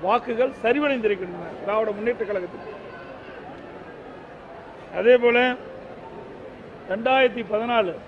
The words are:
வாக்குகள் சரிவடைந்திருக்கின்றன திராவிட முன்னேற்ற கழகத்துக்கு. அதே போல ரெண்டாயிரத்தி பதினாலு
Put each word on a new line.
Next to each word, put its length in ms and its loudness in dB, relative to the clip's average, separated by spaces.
வாக்குகள் 580 2
சரிவடைந்திருக்கின்றன 960 2
திராவிட 380 0
முன்னேற்ற 320 -2
கழகத்துக்கு. 420 -4
அதே 240 10
போல 180 6
ரெண்டாயிரத்தி 600 4
பதினாலு 420 2